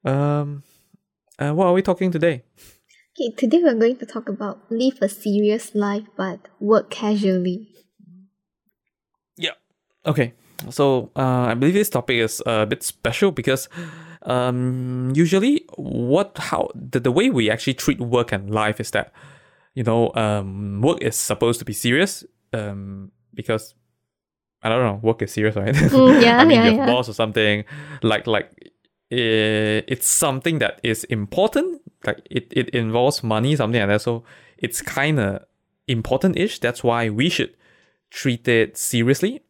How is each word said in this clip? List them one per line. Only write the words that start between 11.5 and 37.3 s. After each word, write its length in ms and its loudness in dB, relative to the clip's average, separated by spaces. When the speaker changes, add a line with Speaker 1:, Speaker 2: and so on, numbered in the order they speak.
Speaker 1:
believe 180 2
this 160 2
topic 280 -2
is 280 -2
a 200 2
bit 180 -4
special 480 -2
because, 360 -2
um, 920 -2
usually 500 2
what, 600 -2
how, 380 -4
the, 240 -6
the 120 0
way 200 2
we 180 2
actually 240 -2
treat 260 -2
work 320 0
and 220 -6
life 260 0
is 120 -8
that, 200 -4
you 100 -6
know, 320 2
um, 680 -2
work 200 2
is 140 -2
supposed 440 0
to 60 -10
be 80 -8
serious, 500 -2
um, 580 -10
because, 400 -6
I 80 -4
don't 140 2
know, 180 -2
work 220 0
is 100 -6
serious, 220 0
right? 200 0
<laughs> 0 -
Speaker 2:
Mm, 460 6
yeah, 160 6
Speaker 1:
I 80 8
mean, 120 8
Speaker 2:
yeah, 80 6
Speaker 1:
you 60 6
have 60 4
Speaker 2:
yeah. 60 0
Speaker 1:
a 120 2
boss 140 0
or 40 -10
something, 520 0
like, 240 0
like, 240 -2
i-, 760 0
it's 200 -4
something 520 0
that 240 -2
is 220 -2
important, 760 -2
like, 140 -4
it, 220 -6
it 180 -2
involves 540 0
money, 320 0
something 260 0
like 80 0
that, 120 2
so 220 -4
it's 240 -6
kinda 600 -2
important-ish. 720 0
That's 240 -4
why 260 0
we 200 0
should 260 -4